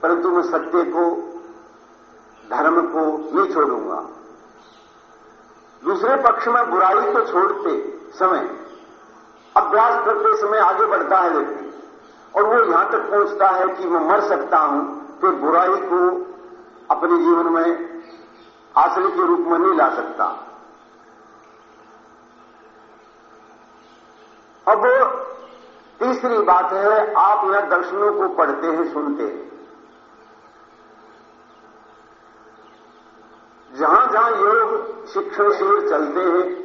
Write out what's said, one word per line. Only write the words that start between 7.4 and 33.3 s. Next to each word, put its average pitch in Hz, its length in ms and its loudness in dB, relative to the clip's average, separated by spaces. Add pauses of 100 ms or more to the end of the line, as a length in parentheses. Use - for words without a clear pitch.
समय, 180 360 -2 (1040)
अभ्यास 214 500 2
करते 214 320 2
समय 214 220 0
आगे 190 260 2
बढ़ता 190 320 0
है 175 120 2
व्यक्ति - 360 -4 (680)
और 208 80 4
वो 226 200 4
यहां 175 220 2
तक - 260 -4
पहुंचता 202 380 2
है 185 200 0
कि 185 160 -8
मैं 170 220 0
मर 202 200 4
सकता 147 320 0
हूं, 143 220 0 (400)
फिर 185 160 2
बुराई 175 460 0
को 180 420 0 (680)
अपने 339 260 2
जीवन 330 360 2
में 330 480 -2 (760)
आश्रय 185 340 2
के 175 180 0
रूप 170 140 2
में 170 180 0
नहीं 175 160 2
ला 139 200 2
सकता। - 300 -6 (4000)
अब 226 180 2 (1120)
तीसरी 240 400 -2
बात 185 340 2
है, 214 400 0
आप 196 320 2
यहां 196 240 -2
दर्शनों 180 440 0
को 185 220 -2
पढ़ते 160 320 -2
हैं, 160 260 -2
सुनते 143 300 -6
हैं। - 260 -10 (4000)